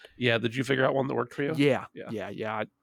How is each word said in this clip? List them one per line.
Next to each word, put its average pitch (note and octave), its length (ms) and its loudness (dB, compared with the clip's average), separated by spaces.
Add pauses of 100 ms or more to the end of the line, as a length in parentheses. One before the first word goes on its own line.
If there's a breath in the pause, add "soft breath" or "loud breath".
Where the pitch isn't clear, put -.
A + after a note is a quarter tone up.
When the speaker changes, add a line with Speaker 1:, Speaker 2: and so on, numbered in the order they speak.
(160 loud breath)
Speaker 1:
Yeah, A#2+ 220 2
did A#2 180 -2
you C3 80 -2
figure C3 220 2
out C#3 80 2
one C3+ 140 0
that C3+ 80 -2
worked A#2+ 180 -2
for - 80 -4
you? C#3+ 160 -2
Speaker 2:
Yeah, C3+ 280 4 (100)
Speaker 1:
Yeah. - 160 -12
Speaker 2:
yeah, G2+ 180 -6
yeah. G#2+ 240 -6
I, A2 120 -2 (180)